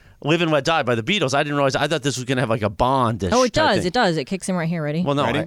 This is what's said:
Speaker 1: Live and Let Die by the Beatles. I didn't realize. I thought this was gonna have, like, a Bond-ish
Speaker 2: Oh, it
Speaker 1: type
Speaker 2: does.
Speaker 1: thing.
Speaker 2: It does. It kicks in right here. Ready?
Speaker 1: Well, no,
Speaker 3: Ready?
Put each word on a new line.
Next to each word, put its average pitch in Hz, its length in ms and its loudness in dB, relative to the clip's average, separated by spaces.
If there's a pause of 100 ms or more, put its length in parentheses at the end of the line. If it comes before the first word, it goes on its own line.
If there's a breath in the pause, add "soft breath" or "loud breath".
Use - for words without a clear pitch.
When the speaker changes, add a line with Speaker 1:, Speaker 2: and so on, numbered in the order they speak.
(220 soft breath)
Speaker 1:
Live 165 200 2
and 165 100 0
Let 143 140 2
Die 160 180 2
by 123 120 0
the 113 80 -2
Beatles. 135 300 0
I 143 100 2
didn't 147 120 -4
realize. 139 200 2
I 143 120 0
thought 151 160 -2
this 139 140 -2
was 127 80 -8
gonna 127 160 0
have, 123 80 0
like, 110 120 0
a 104 80 0
Bond-ish 120 640 0
Speaker 2:
Oh, 247 100 4
it 254 100 0
Speaker 1:
type 311 160 2
Speaker 2:
does. 214 100 2
Speaker 1:
thing. 165 80 -2
Speaker 2:
It 170 60 -2
does. 190 240 2
It 139 80 -4
kicks 185 240 -6
in 185 60 -2
right 165 140 -2
here. 170 140 -4
Ready? 147 200 -2
Speaker 1:
Well, 143 120 0
no, 143 80 2
Speaker 3:
Ready? 123 240 0